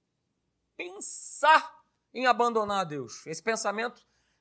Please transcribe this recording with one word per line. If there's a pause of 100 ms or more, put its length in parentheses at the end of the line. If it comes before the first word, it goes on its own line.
(760)
pensar (300)
em
abandonar
a
Deus.
Esse
pensamento, (360)